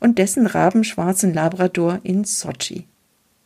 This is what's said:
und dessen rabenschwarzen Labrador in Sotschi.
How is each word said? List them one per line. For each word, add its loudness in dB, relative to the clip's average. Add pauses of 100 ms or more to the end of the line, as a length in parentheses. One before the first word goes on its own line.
und 4
dessen 2
rabenschwarzen 0
Labrador 0
in -2
Sotschi. -8 (600)